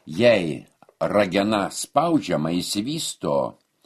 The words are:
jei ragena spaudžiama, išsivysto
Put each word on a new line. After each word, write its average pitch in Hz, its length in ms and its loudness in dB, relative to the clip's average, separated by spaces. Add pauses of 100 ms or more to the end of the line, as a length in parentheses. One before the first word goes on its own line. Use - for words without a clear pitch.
jei 87 560 2 (400)
ragena 98 720 2
spaudžiama, 92 840 0
išsivysto 104 800 -4 (520)